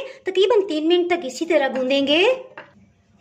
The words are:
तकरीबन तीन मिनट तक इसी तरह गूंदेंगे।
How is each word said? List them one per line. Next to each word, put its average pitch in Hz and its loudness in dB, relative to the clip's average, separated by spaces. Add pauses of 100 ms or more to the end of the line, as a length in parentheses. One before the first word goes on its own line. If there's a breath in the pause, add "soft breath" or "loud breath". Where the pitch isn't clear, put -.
(280 loud breath)
तकरीबन 381 2
तीन 311 -4
मिनट 349 2
तक 339 -2
इसी 262 -8
तरह 294 2
गूंदेंगे। 277 0 (1000)